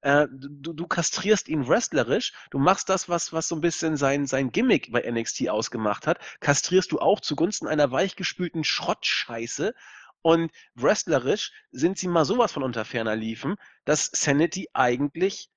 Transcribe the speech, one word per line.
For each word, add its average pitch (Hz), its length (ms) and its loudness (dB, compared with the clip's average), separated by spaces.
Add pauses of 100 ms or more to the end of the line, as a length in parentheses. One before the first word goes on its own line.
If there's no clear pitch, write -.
äh, 143 320 4
du, 143 400 -10
du 160 160 -6
kastrierst - 600 0
ihn 147 200 -2
wrestlerisch, 147 640 0 (180)
du 143 80 -4
machst 170 300 2
das, 190 200 -2
was, 175 240 -2
was 160 140 -2
so - 80 -2
'n 160 60 -4
bisschen 160 360 0
sein, 139 300 2
sein 131 240 0
Gimmick 220 400 2
bei 120 120 0
N 120 140 -2
X 117 180 -2
T 120 140 -2
ausgemacht 107 600 -2
hat, 160 100 0 (220)
kastrierst - 500 2
du 151 80 0
auch 196 220 2
zugunsten 160 480 -2
einer 143 240 2
weichgespülten 170 720 -2
Schrottscheiße - 1080 -2 (500)
und 165 280 4 (240)
wrestlerisch 143 760 0 (180)
sind 165 260 0
sie 180 120 -4
mal 170 160 4
sowas 214 260 2
von 139 140 -4
unter 120 200 -4
ferner 113 300 -2
Liefen, 110 400 -4 (300)
dass - 280 0
Sanity 160 600 0
eigentlich 139 840 0